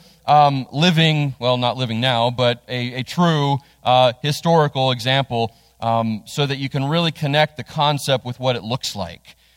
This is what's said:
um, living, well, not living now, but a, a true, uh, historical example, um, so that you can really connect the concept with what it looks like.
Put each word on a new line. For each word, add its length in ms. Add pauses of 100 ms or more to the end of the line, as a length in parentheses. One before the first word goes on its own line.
(260)
um, 440
living, 680
well, 180
not 220
living 220
now, 300
but 380
a, 280
a 60
true, 560 (240)
uh, 380
historical 680
example, 640 (260)
um, 460
so 180
that 120
you 120
can 160
really 280
connect 440
the 80
concept 640
with 120
what 180
it 60
looks 320
like. 420 (200)